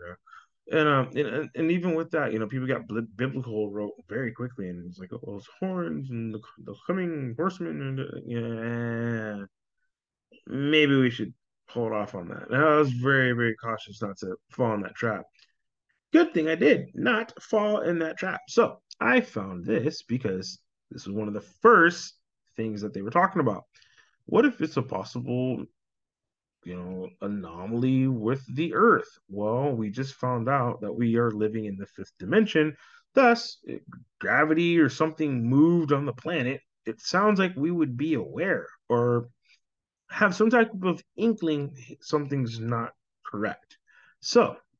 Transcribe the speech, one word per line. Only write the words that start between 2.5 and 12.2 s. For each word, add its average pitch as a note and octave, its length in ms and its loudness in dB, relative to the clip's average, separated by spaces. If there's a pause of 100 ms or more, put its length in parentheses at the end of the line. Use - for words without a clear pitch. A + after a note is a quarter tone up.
got B2+ 200 -4
bli-, A2+ 280 -6
biblical A#2 560 -4
wrote G#2 220 -6 (160)
very A2+ 240 -6
quickly, A#2+ 340 -10
and F2 180 -10
it's F2+ 140 -16
like, F#2 140 -14
"Oh, A2 120 -10
those G2+ 220 -12 (140)
horns E3 480 -6
and A2+ 240 -6
the, G#2 80 -10 (240)
the G2+ 100 -14 (100)
coming E3 520 -4
horsemen," E3 440 -4
and, C3+ 200 -6
uh, A#2 1400 -6
yeah, G2 60 -12 (1000)
maybe C#3+ 520 2
we C3 120 4
should A#2 240 -6 (360)
hold A2+ 240 -4
off G#2 220 -4
on F2 120 -10